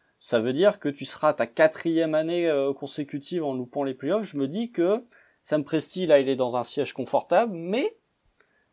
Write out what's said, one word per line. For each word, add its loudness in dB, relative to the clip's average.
ça 0
veut 0
dire 4
que -4
tu -4
seras 0
à 2
ta -2
quatrième 2
année, 0
euh, 0
consécutive -8
en -2
loupant -6
les -2
playoffs. -2
Je -10
me 0
dis -6
que 0
Sam -2
Presti, -2
là, 8
il 2
est 0
dans 0
un 0
siège -4
confortable, 0
mais -4